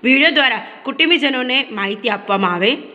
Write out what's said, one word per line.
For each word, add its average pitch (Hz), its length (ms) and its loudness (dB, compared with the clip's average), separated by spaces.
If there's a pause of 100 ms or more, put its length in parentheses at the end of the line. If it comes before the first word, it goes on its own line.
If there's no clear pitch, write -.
વીડિયો 269 260 4
દ્વારા 262 360 0 (160)
કુટુંબીજનોને 269 880 0
માહિતી 208 380 -4
આપવામાં 196 460 0
આવે 208 220 2 (180)